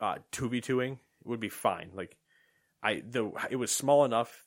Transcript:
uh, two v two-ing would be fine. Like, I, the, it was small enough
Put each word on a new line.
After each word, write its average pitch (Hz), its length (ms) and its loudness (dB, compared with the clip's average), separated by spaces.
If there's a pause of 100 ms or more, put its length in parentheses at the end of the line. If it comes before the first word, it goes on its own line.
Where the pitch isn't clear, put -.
uh, 101 180 -2 (120)
two 131 180 -4
v 120 120 -2
two-ing 127 380 -2 (260)
would 117 160 -6
be 104 80 -4
fine. 87 460 -2
Like, 92 220 -10 (680)
I, 104 240 0
the, 113 240 -2 (200)
it 131 60 -2
was 123 160 -2
small 143 320 6
enough 117 420 0